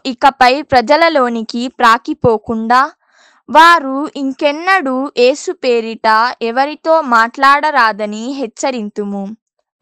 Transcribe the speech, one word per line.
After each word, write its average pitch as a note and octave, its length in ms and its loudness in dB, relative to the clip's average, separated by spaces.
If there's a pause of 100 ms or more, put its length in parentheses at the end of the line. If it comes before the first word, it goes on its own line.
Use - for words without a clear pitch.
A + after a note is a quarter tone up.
ఇకపై C4 560 2
ప్రజలలోనికి B3 1040 0
ప్రాకిపోకుండా, A#3+ 1200 0 (600)
వారు D4+ 640 4
ఇంకెన్నడూ C#4+ 1000 -2
యేసు C4+ 340 0
పేరిట A3+ 880 -2
ఎవరితో C#4+ 600 -2
మాట్లాడరాదని A#3+ 1300 0
హెచ్చరింతుము" G#3+ 1040 -8 (460)